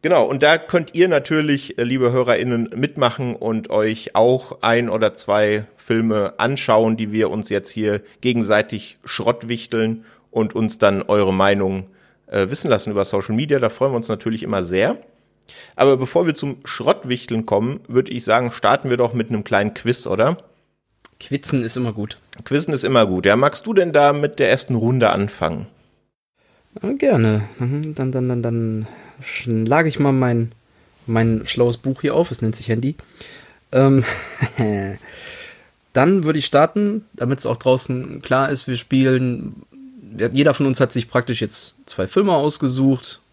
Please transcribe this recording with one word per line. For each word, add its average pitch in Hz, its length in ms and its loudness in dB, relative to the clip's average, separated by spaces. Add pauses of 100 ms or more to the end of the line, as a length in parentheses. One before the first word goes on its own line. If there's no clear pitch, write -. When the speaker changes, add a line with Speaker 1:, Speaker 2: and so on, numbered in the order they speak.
Speaker 1:
Genau, 151 220 4
und 135 160 -2
da 151 160 6
könnt 160 380 -2
ihr 175 120 6
natürlich, 151 680 0
äh, 117 60 0
liebe 123 280 2
HörerInnen, 120 640 0
mitmachen 123 600 -2
und 113 340 -4
euch 110 460 -2
auch 127 480 2
ein 117 260 2
oder 110 240 0
zwei 104 520 0 (100)
Filme 113 640 0
anschauen, 113 600 2
die 107 140 -6
wir 107 180 0
uns 104 200 -6
jetzt 98 200 -4
hier 104 320 -2 (180)
gegenseitig 107 840 0
schrottwichteln 113 1000 -2 (260)
und 110 240 -2
uns 110 240 -2
dann 98 240 4
eure 101 300 2
Meinung, 95 520 2 (400)
äh, 98 240 -2
wissen 143 220 -2
lassen 110 180 0
über 98 160 0
Social 107 300 -2
Media. 143 240 0
Da 117 100 2
freuen 135 220 -2
wir 120 60 -2
uns 113 100 -6
natürlich 110 340 -4
immer 98 220 -4
sehr. 98 340 0 (760)
Aber 135 220 4
bevor 147 280 -2
wir 160 80 0
zum 143 320 -8
Schrottwichteln 120 800 -4
kommen, 113 420 -2
würd 127 220 0
ich 120 140 -8
sagen, 117 280 2
starten 131 380 0
wir 123 80 2
doch 120 160 0
mit 113 160 -2
einem 107 140 -2
kleinen 104 320 0
Quiz, - 320 -4
oder? 120 300 0 (840)
Speaker 2:
Quizzen 139 420 -4
ist 113 160 -6
immer 117 160 -4
gut. 104 240 -8 (260)
Speaker 1:
Quizzen 151 300 -2
ist 131 120 -2
immer 120 200 4
gut. 92 220 0
Ja, 101 80 6
magst 143 320 0
du 226 60 -2
denn 175 200 2
da 143 200 6
mit 147 260 -2
der 123 100 4
ersten 127 240 0
Runde 117 380 2
anfangen? 82 560 -4 (1120)
Speaker 2:
Ja, 220 120 -4
gerne. 113 500 2 (160)
Mhm, 147 340 -4
dann, 131 180 -4
dann, 127 180 -2
dann, 123 120 -2
dann 113 460 -4 (340)
schlage 123 680 0
ich 143 100 -8
mal 139 140 2
mein, 120 380 0 (540)
mein 113 400 0
schlaues 120 320 0
Buch 131 240 -4
hier 143 140 0
auf. 170 160 0
Es 117 100 -8
nennt 110 140 -2
sich - 140 -8
Handy. 120 260 -2 (760)
Ähm, 135 320 4 (540)
<laughs> 123 400 -2 (960)
dann 165 300 4
würde 156 160 0
ich 135 60 -4
starten, 208 680 2
damit's 131 320 -4
auch 123 120 -2
draußen 131 640 -2
klar 135 280 0
ist, 139 180 -4
wir 127 100 -4
spielen, 131 840 0 (720)
jeder 143 200 4
von 143 120 0
uns 131 140 0
hat 135 120 2
sich 120 180 -6
praktisch 120 320 -2
jetzt - 340 -6 (100)
zwei - 220 -6
Filme 190 260 2
ausgesucht 135 880 0 (120)